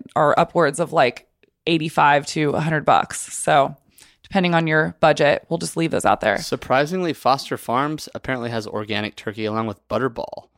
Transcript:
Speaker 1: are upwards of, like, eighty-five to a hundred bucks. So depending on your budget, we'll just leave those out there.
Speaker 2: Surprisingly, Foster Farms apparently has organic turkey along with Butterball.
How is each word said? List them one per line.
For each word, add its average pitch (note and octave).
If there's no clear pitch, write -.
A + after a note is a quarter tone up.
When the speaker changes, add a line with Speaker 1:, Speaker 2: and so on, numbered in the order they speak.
Speaker 1:
are D3
upwards E3
of, D3+
like, C3+
eighty-five D3+
to D3+
a -
hundred D#3
bucks. -
So D3
depending F3+
on E3
your D#3
budget, D3+
we'll E3
just E3
leave E3
those G2+
out G#2
there. G#2
Speaker 2:
Surprisingly, D3
Foster C3
Farms C#3+
apparently A#2+
has A2+
organic G#2+
turkey A2
along A2
with G#2
Butterball. A2+